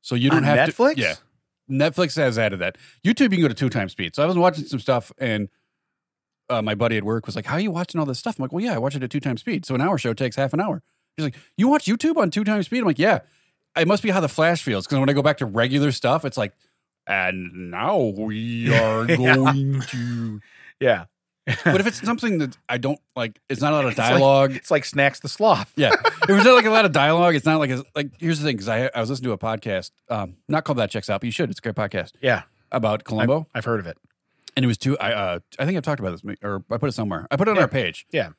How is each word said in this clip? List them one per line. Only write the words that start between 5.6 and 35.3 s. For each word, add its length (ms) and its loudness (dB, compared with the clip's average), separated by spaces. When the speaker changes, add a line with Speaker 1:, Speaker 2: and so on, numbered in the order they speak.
Speaker 1:
uh, 120 0
my 120 -2
buddy 220 0
at 80 -2
work 220 -2
was 100 -10
like, 80 -8
"How 120 -4
are 40 0
you 100 -2
watching 300 -4
all 60 -2
this 120 -6
stuff?" 200 -8
I'm 40 -4
like, 100 -6
"Well, 120 -4
yeah, 100 -2
I 40 -2
watch 180 -2
it 60 -4
at 80 -6
two 100 -4
times 220 -4
speed. 240 -6
So 80 -4
an 80 0
hour 160 0
show 160 -2
takes 220 -4
half 180 -2
an 80 0
hour." 200 -4
He's 100 -4
like, 100 -4
"You 100 4
watch 160 2
YouTube 320 0
on 140 2
two 120 -4
times 220 0
speed?" 140 -4
I'm 80 0
like, 120 0
"Yeah." 200 4
It 100 4
must 160 2
be 60 -2
how 120 2
the 100 0
Flash 320 2
feels, 240 -2
'cause 120 0
when 120 2
I 20 2
go 80 2
back 180 2
to 60 -2
regular 480 2
stuff, 320 0
it's 140 -6
like, 160 -4
"And 640 -4
now 280 -2
we 720 -4
Speaker 2:
<laughs> 60 2
Speaker 1:
are 320 2
Speaker 2:
Yeah. 100 2
Speaker 1:
going 680 2
to" 580 -8
Speaker 2:
Yeah. 240 2
Speaker 1:
But 160 4
if 60 0
it's 160 -4
something 360 -2
that 180 -4
I 100 -4
don't, 200 -4
like, 240 -6
it's 120 -4
not 100 2
a 40 2
lot 100 2
of 60 0
Speaker 2:
It's 60 -4
like 120 2
Speaker 1:
dialogue. 440 6
Speaker 2:
it's 160 -8
like 160 2
Snacks 340 0
the 100 -10
Sloth. 460 2
Speaker 1:
Yeah. 160 4
If 360 0
there's 160 6
not, 100 10
like, 120 6
a 40 2
lot 160 6
of 60 2
dialogue, 420 4
it's 120 0
not 120 4
like 120 0
a, 140 -4
like, 240 -4
here's 200 0
the 80 -4
thing, 120 0
'cause 100 -8
I, 260 0
I 60 -4
was 100 -2
listening 180 -4
to 40 -2
a 60 -4
podcast, 520 -6
um, 260 -6
not 160 0
called 140 -2
That 120 0
Checks 200 -8
Out, 100 -2
but 60 -8
you 60 -4
should. 180 -4
It's 80 -10
a 40 -20
great 120 -6
podcast. 380 -6
Speaker 2:
Yeah. 200 0
Speaker 1:
About 320 -2
Columbo. 360 0
Speaker 2:
I've, 40 -4
I've 80 -8
heard 140 -2
of 60 -12
it. 100 -12
Speaker 1:
And 80 2
it 20 4
was 100 2
two, 220 -2
I, 140 -2
uh, 260 -2